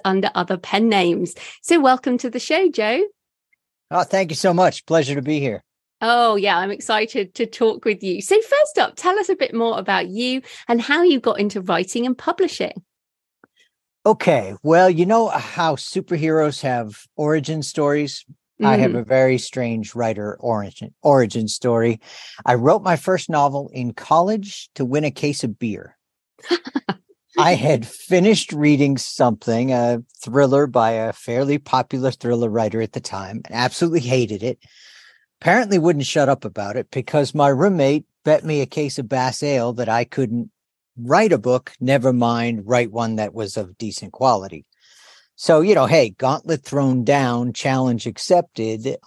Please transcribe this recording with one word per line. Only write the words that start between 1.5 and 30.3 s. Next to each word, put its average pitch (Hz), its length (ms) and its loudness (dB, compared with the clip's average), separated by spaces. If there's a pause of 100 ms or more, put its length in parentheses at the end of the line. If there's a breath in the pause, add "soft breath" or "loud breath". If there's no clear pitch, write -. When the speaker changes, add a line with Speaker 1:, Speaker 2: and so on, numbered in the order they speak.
Speaker 1:
So 339 180 2
welcome 254 380 2
to 247 120 -6
the 247 80 -8
show, 339 320 0
Joe. 233 320 -2 (880)
Speaker 2:
Oh, 170 140 0
thank 190 260 0
you 147 60 -8
so 185 180 2
much. 175 320 2
Pleasure 143 300 0
to 139 60 -4
be 151 180 -2
here. 120 240 -4 (360)
Speaker 1:
Oh, 233 360 2
yeah, 196 220 0
I'm 190 120 -2
excited 214 640 -4
to - 120 -4
talk 220 380 -2
with 202 200 -2
you. 190 180 -4
So 415 180 2
first 587 380 2
up, 277 160 2
tell 370 240 0
us 381 100 -2
a 381 80 0
bit - 160 -4
more 226 280 -2
about 185 300 0
you 254 320 -4 (260 loud breath)
and 233 120 2
how 294 220 2
you 330 160 6
got 220 220 -2
into 202 200 -4
writing 185 460 -2
and 254 100 -2
publishing. - 680 -4 (1200)
Speaker 2:
Okay, 120 560 2
well, 170 280 6
you 170 160 2
know 220 220 2
how 156 480 -4
superheroes 156 840 -2
have 120 460 -4 (100)
origin 151 460 -2
stories? 147 600 -2 (400)
I 131 140 4
have - 140 2
Speaker 1:
Mm. 123 80 -2
Speaker 2:
a 117 60 -6
very 131 340 2
strange 117 560 -6
writer 107 460 -4
origin, 107 600 -6
origin 120 480 2
story. 117 520 0 (440 loud breath)
I 123 120 4
wrote 156 260 4
my 180 140 2
first 180 340 -2
novel 143 420 0
in 123 220 -6
college 196 800 -2
to 139 100 -4
win 143 200 0
a 143 60 -2
case 147 320 -4
of 110 160 -6
beer. - 380 -8 (420)
Speaker 1:
<laughs> - 1000 -8
Speaker 2:
I 170 160 4
had 127 320 0
finished 185 640 0
reading 143 460 2
something, 120 760 0
a 120 300 0 (200)
thriller 139 440 2